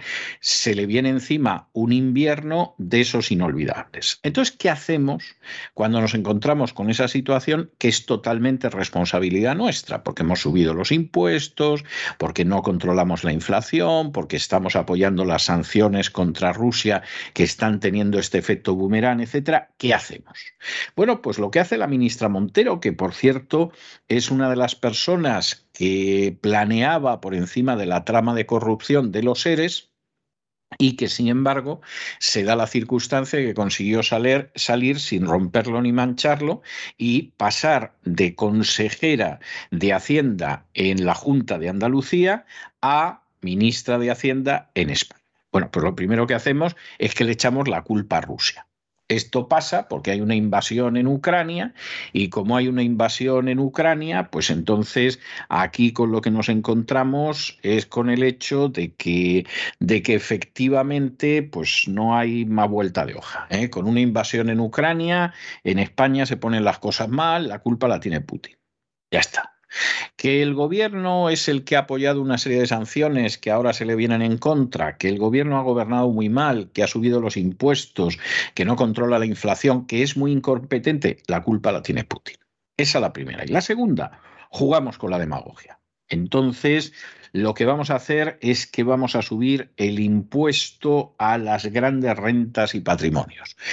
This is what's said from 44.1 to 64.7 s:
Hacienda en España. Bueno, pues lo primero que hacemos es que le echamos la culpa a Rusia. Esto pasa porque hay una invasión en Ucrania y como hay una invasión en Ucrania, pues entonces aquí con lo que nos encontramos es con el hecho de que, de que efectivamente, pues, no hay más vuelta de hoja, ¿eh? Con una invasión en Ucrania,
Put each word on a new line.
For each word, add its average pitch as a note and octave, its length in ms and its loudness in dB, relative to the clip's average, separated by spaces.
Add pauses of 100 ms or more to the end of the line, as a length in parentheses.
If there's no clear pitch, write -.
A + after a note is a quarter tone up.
Hacienda C3 640 -2
en D2+ 160 0
España. - 320 -6 (300)
Bueno, F#2 180 0
pues D#2 140 -2
lo F2+ 100 0
primero A2 320 0
que B2 80 0
hacemos D3 400 0 (240)
es G#2+ 160 -2
que B2 100 0
le A#2 80 2
echamos C3 360 0
la F2 140 -2
culpa G#2 360 0
a - 40 0
Rusia. - 440 -6 (420)
Esto A2+ 380 -2
pasa D#3 420 0
porque - 220 -6
hay G2+ 120 -2
una A2 140 0
invasión A2+ 600 0
en B2 100 2
Ucrania E3+ 680 -2 (400)
y F#2+ 160 0
como G#2+ 260 0
hay B2+ 120 2
una B2 140 0
invasión B2+ 640 0
en B2+ 100 0
Ucrania, D#3+ 720 0
pues - 180 -4
entonces G#2+ 720 0 (300)
aquí A2+ 420 2
con A#2 200 0
lo A2 100 0
que A2+ 80 0
nos A2 180 0
encontramos C3 1120 0
es G#2 240 0
con A#2+ 240 -2
el B2 140 2
hecho C3+ 480 0
de E2+ 240 -6
que, F2+ 500 2 (360)
de F#2+ 200 2
que A2+ 140 2
efectivamente, C3+ 1300 0
pues, - 460 -2
no A2 280 2
hay A#2 300 0
más G#2+ 240 2
vuelta F#2+ 340 0
de B1 100 -8
hoja, - 360 -12
¿eh? A2+ 180 -2
Con F#2+ 180 -4
una A#2 140 2
invasión A#2 480 0
en A2+ 120 2
Ucrania, E3 720 0 (280)